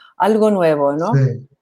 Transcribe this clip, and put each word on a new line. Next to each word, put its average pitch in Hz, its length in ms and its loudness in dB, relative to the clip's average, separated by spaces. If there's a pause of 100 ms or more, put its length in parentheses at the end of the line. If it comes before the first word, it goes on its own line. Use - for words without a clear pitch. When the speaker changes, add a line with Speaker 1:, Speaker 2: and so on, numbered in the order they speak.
(160)
Speaker 1:
algo 214 360 0
nuevo, 156 400 0
¿no? 165 200 -4
Speaker 2:
Sí. 131 320 -2 (180)